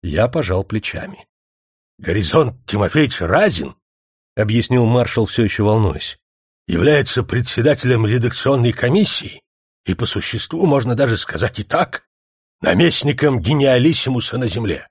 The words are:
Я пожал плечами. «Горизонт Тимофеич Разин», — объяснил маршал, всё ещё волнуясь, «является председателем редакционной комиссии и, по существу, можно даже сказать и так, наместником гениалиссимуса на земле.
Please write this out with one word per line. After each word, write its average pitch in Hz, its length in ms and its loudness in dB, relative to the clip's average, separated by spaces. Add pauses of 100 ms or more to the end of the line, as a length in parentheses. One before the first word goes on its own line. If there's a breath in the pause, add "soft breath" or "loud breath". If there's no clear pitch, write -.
Я 87 260 0
пожал 98 360 -2
плечами. - 640 -8 (720)
«Горизонт 98 640 0
Тимофеич 143 540 0
Разин», — 92 560 0 (600)
объяснил 113 480 2
маршал, 117 400 2
всё - 180 0
ещё 104 220 0
волнуясь, 104 520 0 (480)
«является 120 580 2
председателем 127 840 0
редакционной 120 680 0
комиссии - 720 0 (420)
и, 92 100 -2
по 110 100 -4
существу, - 600 -4
можно 131 300 2
даже 117 220 2
сказать - 420 -6
и 104 40 -6
так, - 440 -4 (540)
наместником 139 800 2
гениалиссимуса 127 960 0
на 127 100 -2
земле. 104 440 -6